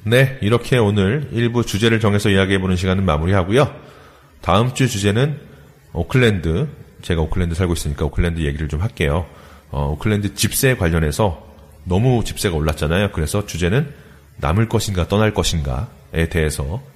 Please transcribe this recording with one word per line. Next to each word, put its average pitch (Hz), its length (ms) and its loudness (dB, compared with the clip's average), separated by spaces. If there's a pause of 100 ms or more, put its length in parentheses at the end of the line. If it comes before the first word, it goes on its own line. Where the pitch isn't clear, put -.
네, 127 380 2
이렇게 113 360 2
오늘 107 540 2
일 117 200 0
부 120 140 0
주제를 113 340 2
정해서 104 300 2
이야기해보는 95 460 2
시간은 92 300 0
마무리하고요. 92 680 2 (680)
다음 117 340 2
주 131 120 2
주제는 110 520 0 (540)
오클랜드, 101 720 0 (340)
제가 82 200 -2
오클랜드 85 340 0
살고 87 180 0
있으니까 80 320 -4
오클랜드 82 360 0
얘기를 73 260 -2
좀 78 140 -2
할게요. 85 440 -2 (460)
어, 71 220 -4
오클랜드 104 420 -2
집세 - 400 0
관련해서 82 680 0 (420)
너무 107 380 2
집세가 90 320 -2
올랐잖아요. 78 580 0
그래서 101 340 -4
주제는 90 440 -2 (460)
남을 104 320 0
것인가 98 380 -2
떠날 107 260 2
것인가에 80 960 -4
대해서 78 540 -4 (120)